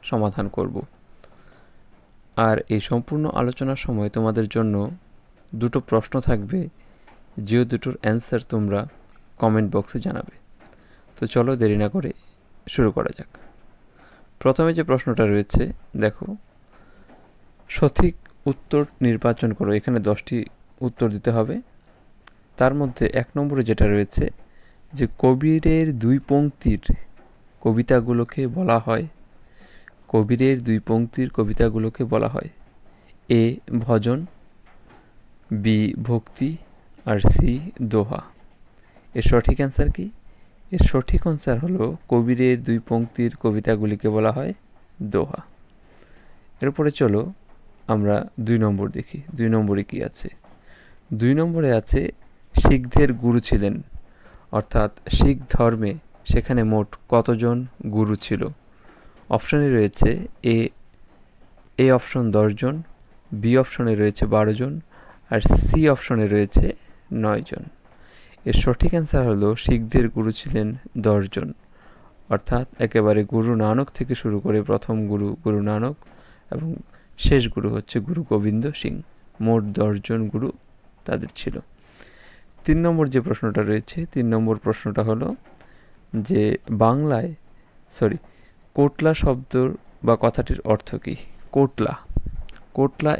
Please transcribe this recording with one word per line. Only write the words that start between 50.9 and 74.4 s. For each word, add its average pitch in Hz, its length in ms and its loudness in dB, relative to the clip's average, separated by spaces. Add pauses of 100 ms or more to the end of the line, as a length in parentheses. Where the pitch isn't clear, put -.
দুই 123 200 4
নম্বরে 165 300 0 (100)
আছে - 200 0 (540)
শিখদের 135 560 6 (140)
গুরু 120 140 4 (100)
ছিলেন, 101 260 2 (840)
অর্থাৎ 107 320 0 (260)
শিখ 139 200 4 (180)
ধর্মে 113 380 2 (380)
সেখানে 123 320 2 (100)
মোট 107 160 0 (240)
কতজন 120 440 2 (400)
গুরু 107 180 2 (100)
ছিল। - 180 -4 (920)
অপশনে 147 400 0
রয়েছে 104 320 4 (460)
এ, 113 40 2 (1300)
এ - 20 6 (120)
অপশন 123 260 -4 (140)
দশ 107 120 4 (120)
জন, 131 120 -2 (560)
বি 110 220 -2 (100)
অপশনে 120 380 -2
রয়েছে 104 240 0 (100)
বারো 107 260 4
জন, 135 120 -6 (580)
আর 190 100 0 (220)
সি - 180 2 (140)
অপশনে 113 400 -2
রয়েছে 104 320 4 (580)
নয় 107 260 -2
জন। - 140 -10 (800)
এর 117 180 2
সঠিক 135 300 2
অ্যান্সার 151 360 0
হলো 101 180 2 (160)
শিখদের 117 420 2 (100)
গুরু 113 220 -2
ছিলেন 110 300 -4 (380)
দশ 104 160 4 (120)
জন, - 140 -6 (840)
অর্থাৎ 123 320 -2 (200)
একেবারে 107 340 2 (120)
গুরু 117 200 0 (120)
নানক 120 320 0
থেকে 127 260 -4
শুরু 107 220 -2